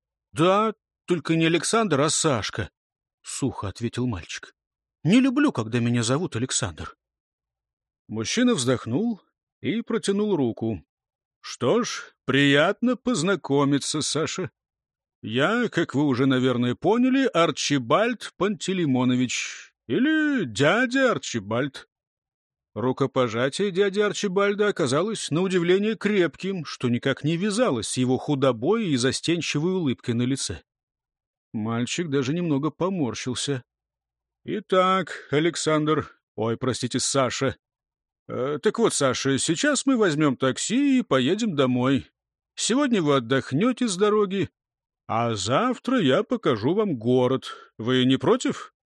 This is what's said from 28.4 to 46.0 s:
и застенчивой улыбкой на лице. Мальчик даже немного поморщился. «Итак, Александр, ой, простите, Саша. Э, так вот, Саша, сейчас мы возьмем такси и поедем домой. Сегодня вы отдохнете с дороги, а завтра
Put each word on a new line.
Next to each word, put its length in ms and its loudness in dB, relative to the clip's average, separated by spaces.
и 80 2
застенчивой 760 -2
улыбкой 420 -2
на 80 0
лице. 400 -4
Мальчик 560 -4
даже 240 0
немного 380 0
поморщился. 920 -4
«Итак, 840 0
Александр, 880 0
ой, 220 -2
простите, 420 -2
Саша. 580 0
Э, 340 -4
так 180 0
вот, 160 2
Саша, 440 0
сейчас 460 0
мы 120 4
возьмем 400 2
такси 640 2
и 40 2
поедем 520 0
домой. 560 2
Сегодня 480 2
вы 140 4
отдохнете 720 0
с 100 -4
дороги, 540 0
а 280 0
завтра 640 -2